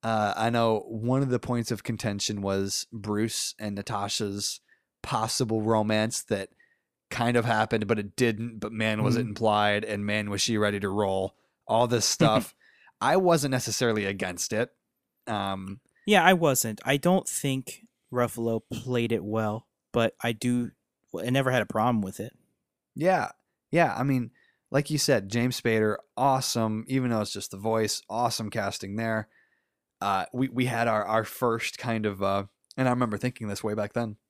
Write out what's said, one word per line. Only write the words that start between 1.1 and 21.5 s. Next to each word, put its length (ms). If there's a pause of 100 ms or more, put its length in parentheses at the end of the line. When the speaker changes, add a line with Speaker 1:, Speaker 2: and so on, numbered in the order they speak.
Speaker 1:
of 80
the 100
points 320
of 100
contention 600
was 500
Bruce 680
and 160
Natasha's 880 (420)
possible 600
romance 640
that 260 (600)
kind 260
of 80
happened, 440
but 100
it 160
didn't. 460
But 120
man, 300
was 140
it 40
Speaker 2:
Mm-hmm. 100
Speaker 1:
implied, 540
and 220
man, 240
was 100
she 180
ready 220
to 80
roll. 460 (320)
All 220
this 180
Speaker 2:
<laughs> 0
Speaker 1:
stuff. 480 (460)
I 160
wasn't 360
necessarily 540
against 460
it. 180 (560)
Um, 540 (260)
Speaker 2:
Yeah, 180
I 80
wasn't. 520
I 120
don't 320
think 540 (300)
Ruffalo 500 (100)
played 400
it 120
well, 420 (260)
but 300
I 100
do, 380 (480)
I 120
never 200